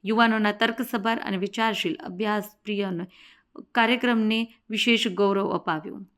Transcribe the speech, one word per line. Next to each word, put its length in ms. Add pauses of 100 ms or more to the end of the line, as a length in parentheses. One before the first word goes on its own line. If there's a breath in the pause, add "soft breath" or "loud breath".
યુવાનોના 460
તર્કસભર 640
અને 200
વિચારશીલ 580
અભ્યાસપ્રિય 960 (840 loud breath)
કાર્યક્રમને 800 (140)
વિશેષ 380
ગૌરવ 440
અપાવ્યું. 680